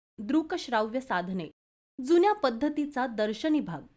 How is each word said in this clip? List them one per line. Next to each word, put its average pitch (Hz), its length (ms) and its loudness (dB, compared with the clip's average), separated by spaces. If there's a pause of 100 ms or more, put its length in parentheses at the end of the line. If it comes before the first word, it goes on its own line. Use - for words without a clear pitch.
(180)
दृकश्राव्य 247 840 -2
साधने, 185 480 -4 (580)
जुन्या 349 280 6
पद्धतीचा 294 760 0
दर्शनी 220 520 0
भाग 160 220 -6 (160)